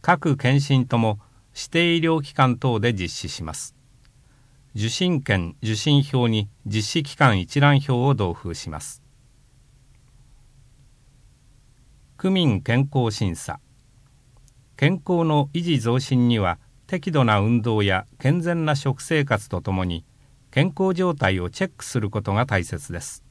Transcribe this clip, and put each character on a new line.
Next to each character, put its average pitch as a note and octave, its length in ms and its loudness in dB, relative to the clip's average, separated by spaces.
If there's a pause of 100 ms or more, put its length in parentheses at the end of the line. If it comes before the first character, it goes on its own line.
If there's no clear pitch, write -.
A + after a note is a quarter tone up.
各 D#3+ 360 2
検 C#3 260 2
診 C3 220 2
と A#2+ 120 0
も A2 220 0 (340)
指 - 160 -14
定 E3+ 280 2
医 - 20 2
療 D#3+ 220 2
機 C#3+ 100 -12
関 B2+ 260 4
等 A#2 220 0
で A#2 140 2
実 F2+ 160 -4
施 - 180 -10
し - 160 -10
ま D#2 100 -8
す。 - 220 -14 (960)
受 G#2+ 140 -2
診 F3+ 340 0
券、 F2+ 400 -2
受 A2 140 -2
診 C#3+ 280 2
票 B2+ 260 0
に G#2+ 180 0 (180)
実 G#2+ 360 -2
施 - 20 -6
機 - 120 -12
関 A2 260 4
一 A2 180 -4
覧 C#3+ 160 6
表 C#3 160 0
を B2+ 240 2
同 F#2+ 180 -2
封 E2+ 220 -10
し - 140 -12
ま D2+ 100 -10
す。 - 240 -16 (3000)
区 F#3 160 -2
民 D#3 300 2
健 C3 280 0
康 A#2+ 240 0
審 F#2 220 -2
査。 - 240 -12 (1200)
健 D#3 160 2
康 F3 320 0
の D3 280 2
維 E3+ 80 -2
持 E3 180 0
増 A#2+ 200 0
進 B2 300 2
に A#2 100 2
は、 F2+ 200 0 (280)
適 F#3 240 -6
度 C#3 140 4
な G#2 160 4
運 A2+ 200 2
動 G#2+ 220 0
や F#2+ 240 0 (120)
健 D#3+ 200 2
全 E3+ 260 -2
な D3 120 0
食 C#3 240 -4
生 D3+ 240 0
活 G#2 240 -2
と F2+ 120 -4
と G2 120 -2
も F#2 100 0
に、 F2 220 -4 (440)
健 E3 280 0
康 F#3+ 160 0
状 F3+ 200 0
態 F#2+ 280 0
を F2 80 -4
チ - 160 -4
ェ - 20 -10
ッ - 80 -12
ク - 80 -18
す - 160 -4
る G#2 100 -2
こ G#2 120 -4
と G2+ 120 -2
が A#2 120 2
大 F#2+ 180 -2
切 - 300 -10
で E2+ 80 -8
す。 - 300 -16